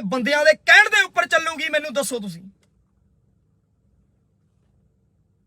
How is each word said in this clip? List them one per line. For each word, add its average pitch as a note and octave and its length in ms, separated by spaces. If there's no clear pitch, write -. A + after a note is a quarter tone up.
ਬੰਦਿਆਂ C4 400
ਦੇ D#4 100
ਕਹਿਣ G4 340
ਦੇ G#4+ 120
ਉੱਪਰ F4+ 260
ਚੱਲੂਗੀ? D#4+ 420
ਮੈਨੂੰ D4+ 240
ਦੱਸੋ C4+ 260
ਤੁਸੀਂ। F3+ 220